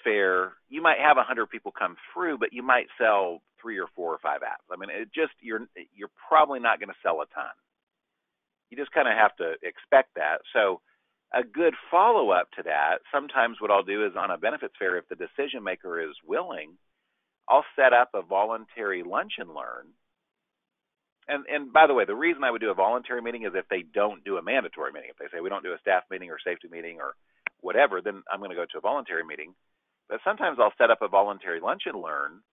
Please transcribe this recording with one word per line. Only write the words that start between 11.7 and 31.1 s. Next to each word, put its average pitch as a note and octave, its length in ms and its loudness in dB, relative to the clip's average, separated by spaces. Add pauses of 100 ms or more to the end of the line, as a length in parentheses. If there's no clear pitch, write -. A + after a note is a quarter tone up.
follow-up E3+ 600 4
to F#2+ 120 -12
that, D#2 360 0 (120)
sometimes C3+ 480 0
what G#2 120 0
I'll G2+ 120 6
do G2+ 220 -2
is F#2+ 100 -4
on G2 160 -2
a F2 60 -2
benefits G#2 400 -4
fair, F#2 200 -2
if E2+ 120 -10
the F2+ 60 -10
decision A#2+ 480 -8
maker F2+ 360 -6
is D#2 240 -6
willing, F#2 540 -6 (720)
I'll C#3+ 160 6 (100)
set C3 160 6
up B2 220 4
a G2+ 80 -4
voluntary G2+ 800 -2
lunch C3 340 -6
and F#2 120 -12
learn. B1+ 380 -12 (1400)
And, C#3+ 240 -6
and C#3+ 220 -6
by D#3 140 10
the C#3+ 60 2
way, A2 120 4
the G2+ 100 -2
reason D3 280 -2
I B2+ 80 2
would A2+ 100 -6
do A2+ 80 0
a F#2+ 60 0
voluntary A#2+ 460 0
meeting A#2 220 -8
is G2 120 -6
if F#2 120 -4
they F#2+ 140 -4
don't G2+ 420 -2
do G2 140 -4
a E2 60 -6
mandatory E2+ 500 -4
meeting. D2+ 160 -16
If - 80 -20
they D2 180 -14
say, E2 60 -8
"We F2+ 80 -6
don't G2 140 -6
do F2+ 100 -8
a E2 60 -10
staff F#2 300 0
meeting F2+ 200 -12
or D#2+ 100 -12
safety F2 300 -8
meeting E2+ 320 -14
or C#2 140 -10 (460)
whatever," G2 380 2
then G2 220 -8 (100)
I'm G2 100 -4
gonna F#2+ 120 -12
go E2+ 120 -6
to E2 120 -12
a D2+ 40 -10
voluntary G2 440 -4
meeting. D#2 300 -16 (520)
But A2 160 -8
sometimes F#3 360 -2
I'll G#2+ 180 4
set A#2 140 6
up A2+ 100 4
a G#2+ 60 -2
voluntary G2 520 0